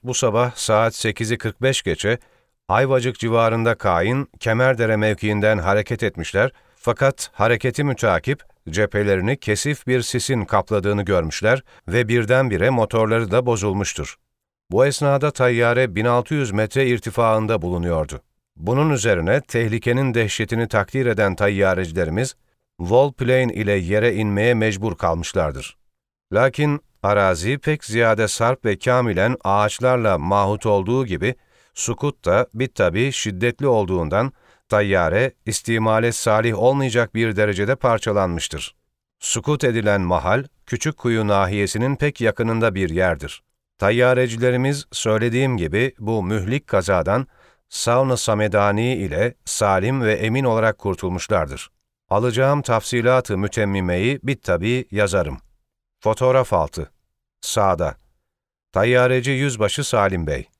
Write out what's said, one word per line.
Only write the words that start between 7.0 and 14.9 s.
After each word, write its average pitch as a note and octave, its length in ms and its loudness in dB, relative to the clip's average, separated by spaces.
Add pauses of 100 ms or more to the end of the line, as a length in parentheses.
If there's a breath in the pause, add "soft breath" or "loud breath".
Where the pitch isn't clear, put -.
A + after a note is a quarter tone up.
hareketi A#2+ 500 0
mütakip A#2 600 -2 (260)
cephelerini G2+ 680 0
kesif C#3 500 -4
bir B2 140 2
sisin A#2 440 -2
kapladığını G2+ 560 0
görmüşler G2 600 0 (240 soft breath)
ve A2 200 0
birdenbire A#2 600 2
motorları A2+ 600 0
da B2 140 2
bozulmuştur. G2+ 720 -2 (560)
Bu A#2 140 4
esnada C#3+ 460 0